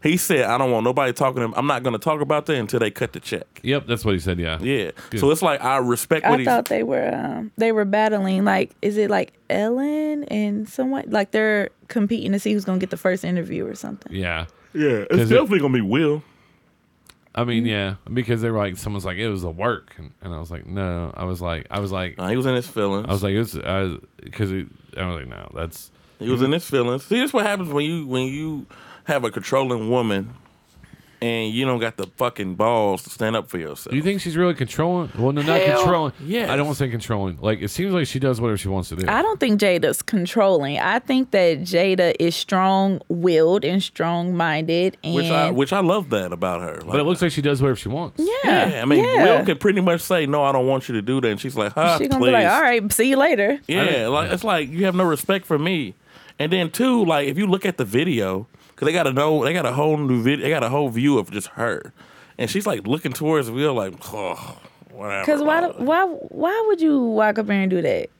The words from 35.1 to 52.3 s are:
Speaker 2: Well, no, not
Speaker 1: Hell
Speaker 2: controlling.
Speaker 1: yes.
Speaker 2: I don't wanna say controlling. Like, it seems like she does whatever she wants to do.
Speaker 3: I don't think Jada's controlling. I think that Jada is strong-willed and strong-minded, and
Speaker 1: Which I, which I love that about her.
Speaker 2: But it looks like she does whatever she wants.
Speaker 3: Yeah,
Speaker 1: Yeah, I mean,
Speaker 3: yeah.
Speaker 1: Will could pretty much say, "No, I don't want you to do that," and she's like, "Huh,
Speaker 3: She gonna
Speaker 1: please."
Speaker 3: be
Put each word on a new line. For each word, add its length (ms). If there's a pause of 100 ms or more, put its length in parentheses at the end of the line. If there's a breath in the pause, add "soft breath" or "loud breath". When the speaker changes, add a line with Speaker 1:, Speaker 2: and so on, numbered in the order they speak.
Speaker 2:
Well, 140
no, 100
not 180
Speaker 1:
Hell 220
Speaker 2:
controlling. 300 (120)
Speaker 1:
yes. 240
Speaker 2:
I 80
don't 100
wanna 100
say 140
controlling. 500
Like, 200
it 100
seems 220
like 140
she 140
does 200
whatever 160
she 120
wants 220
to 60
do. 120
Speaker 3:
I 140
don't 180
think 200
Jada's 400
controlling. 760
I 220
think 320
that 300
Jada 580
is 160
strong-willed 1300
and 180
strong-minded, 1200
and 120
Speaker 1:
Which 160
I, 200
which 220
I 80
love 300
that 220
about 280
her. 260
Speaker 2:
But 140
it 40
looks 180
like 100
she 100
does 180
whatever 160
she 120
wants. 320
Speaker 3:
Yeah, 480
Speaker 1:
Yeah, 140
I 20
mean, 200
Speaker 3:
yeah. 200 (140)
Speaker 1:
Will 60
could 160
pretty 200
much 200
say, 260
"No, 180
I 80
don't 140
want 220
you 60
to 80
do 180
that," 80
and 120
she's 160
like, 160
"Huh, 260
Speaker 3:
She 100
gonna 120
Speaker 1:
please." 80
Speaker 3:
be 40